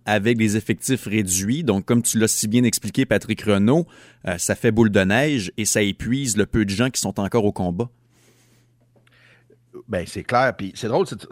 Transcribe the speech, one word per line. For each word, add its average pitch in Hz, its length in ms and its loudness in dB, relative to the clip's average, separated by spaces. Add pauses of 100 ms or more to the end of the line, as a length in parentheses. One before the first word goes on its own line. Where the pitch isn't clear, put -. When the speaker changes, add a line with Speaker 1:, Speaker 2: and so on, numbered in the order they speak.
Speaker 1:
avec 107 320 2
des 110 180 2
effectifs 113 500 -2
réduits. 104 600 -2
Donc, 104 180 2
comme 120 180 2
tu - 160 -2
l'as 110 120 4
si - 180 -2
bien 120 160 4
expliqué, 117 420 0
Patrick 104 360 -2
Renaud, 110 440 2 (400)
euh, 90 120 -4
ça 101 180 -2
fait 117 160 2
boule 110 180 4
de 101 120 4
neige 113 560 0
et 110 80 -4
ça 107 160 0
épuise 110 560 -2
le 101 80 2
peu 113 180 0
de 98 60 0
gens 107 200 0
qui - 120 -6
sont - 180 -6
encore 107 240 0
au 104 80 2
combat. 92 380 -4 (2000)
Speaker 2:
Ben, 90 180 -4
c'est - 180 -10
clair. 120 320 0
Puis 98 200 -8
c'est - 120 -8
drôle, 156 200 0
c'est, 104 120 -12 (120)